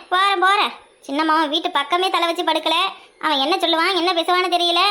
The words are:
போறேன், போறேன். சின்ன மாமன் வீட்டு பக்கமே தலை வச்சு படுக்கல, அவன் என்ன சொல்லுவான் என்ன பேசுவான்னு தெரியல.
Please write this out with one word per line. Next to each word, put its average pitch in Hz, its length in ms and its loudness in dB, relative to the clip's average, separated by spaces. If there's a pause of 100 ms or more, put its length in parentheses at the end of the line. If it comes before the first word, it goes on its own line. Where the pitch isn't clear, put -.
(120)
போறேன், 381 320 2
போறேன். 381 280 2 (340)
சின்ன 277 220 -2
மாமன் 311 260 2
வீட்டு 339 140 -2 (100)
பக்கமே 349 360 0
தலை 339 140 0
வச்சு 339 220 -2
படுக்கல, 320 260 0 (480)
அவன் 294 200 0
என்ன 330 100 0 (100)
சொல்லுவான் 330 360 0
என்ன 349 180 0
பேசுவான்னு 359 380 0
தெரியல. 349 340 2